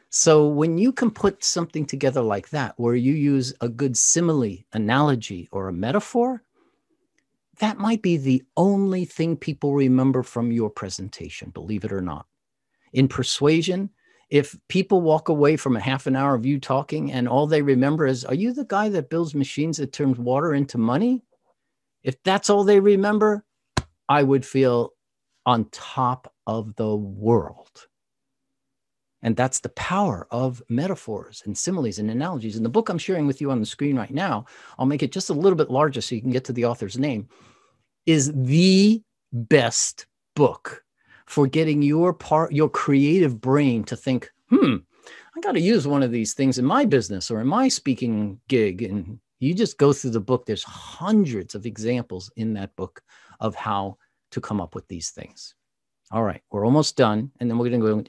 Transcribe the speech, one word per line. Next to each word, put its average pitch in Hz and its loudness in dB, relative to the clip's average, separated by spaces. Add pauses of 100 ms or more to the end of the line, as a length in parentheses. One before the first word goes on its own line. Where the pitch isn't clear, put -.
(120)
So 151 6
when 156 0
you 233 4
can 247 0
put 202 -2
something 165 -4
together 135 -2
like 101 -2
that, 139 -4
where 120 0
you 127 2
use 139 0
a 120 -4
good 120 -4
simile, 139 0 (100)
analogy, 113 0
or 95 -6
a 95 -6
metaphor, 208 -2 (1120)
that 214 -2
might 220 0
be 170 2
the 135 2 (120)
only 190 2
thing 165 -2
people 147 -4
remember 131 4
from 120 -4
your 113 0
presentation, - -12
believe 95 -8
it 107 -8
or 98 -4
not. 80 -8 (640)
In 131 4
persuasion, 165 0 (400)
if 143 2 (100)
people 185 2
walk 156 2
away 151 4
from 135 0
a 110 -4
half 131 -4
an 135 0
hour 139 2
of 120 -2
you 139 0
talking 143 -4
and 123 -2
all 131 2
they 151 2
remember 143 2
is, 127 -2
"Are 123 -4
you 202 -2
the 262 -6
guy 208 -2
that 170 -4
builds 165 -4
machines 147 -4
that 143 -8
turns 135 0
water 131 0
into 139 -2
money?" 185 0 (800)
If 135 -6
that's 190 0
all 202 4
they 202 6
remember, 208 2 (640)
I 143 4
would 135 2
feel 123 0 (520)
on 117 2
top - -4 (140)
of 110 -6
the 107 -2
world. 104 -2 (1300)
And 117 0
that's 131 0
the - -10
power 180 -2
of 123 -4
metaphors 127 -6
and 104 -8
similes 143 -4
and 107 -2
analogies. 120 -4
And 113 -2
the 113 -2
book 220 2
I'm 180 -2
sharing 165 -2
with 135 -2
you 139 -2
on 123 0
the 107 -2
screen 143 -4
right 117 -6
now, 143 -4 (320)
I'll 135 -2
make 139 0
it 127 -4
just 190 -6
a - -2
little 175 4
bit 156 0
larger 135 0
so - -6
you 107 -6
can 127 -2
get 123 0
to - -6
the 117 0
author's 113 -4
name, 131 -4 (760)
is 151 2
the 190 4 (300)
best 120 0 (280)
book - 0 (420)
for 143 2
getting 151 0
your 160 2
part, 160 0
your 151 2
creative 143 2
brain 131 2
to - -8
think, - -4 (200)
"Hmm, 247 4 (600)
I - -12
gotta 339 -2
use 180 2
one 143 2
of 123 0
these 113 -2
things 131 0
in 123 0
my 226 2
business 107 0
or 110 -2
in 117 -2
my 247 2
speaking 110 -4
gig." 107 2
And 101 -8 (180)
you 139 -2
just 196 -2
go 143 6
through 131 -4
the 113 -2
book. 123 -2
There's 107 -6
hundreds 170 -2
of 107 -12
examples 110 -6
in 110 -4
that 98 -12
book - -10 (380)
of 110 -4
how 98 -6 (340)
to 127 -6
come 104 -4
up 85 -10
with - -14
these 85 -10
things. - -20 (560)
All 110 -2
right, 98 -4
we're 104 -2
almost 147 2
done, 113 0
and 123 -2
then 117 -2
we're 120 0
gonna 120 0
go 107 0